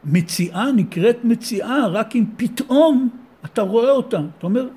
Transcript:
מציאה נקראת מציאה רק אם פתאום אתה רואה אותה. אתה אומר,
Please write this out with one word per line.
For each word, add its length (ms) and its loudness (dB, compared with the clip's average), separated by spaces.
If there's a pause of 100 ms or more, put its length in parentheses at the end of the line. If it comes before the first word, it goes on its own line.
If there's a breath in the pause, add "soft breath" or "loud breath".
מציאה 680 -2
נקראת 520 0
מציאה 640 -2
רק 300 -2
אם 80 2 (120)
פתאום 720 2 (360)
אתה 180 -4
רואה 280 2
אותה. 300 0 (180)
אתה 80 -8
אומר, 300 -2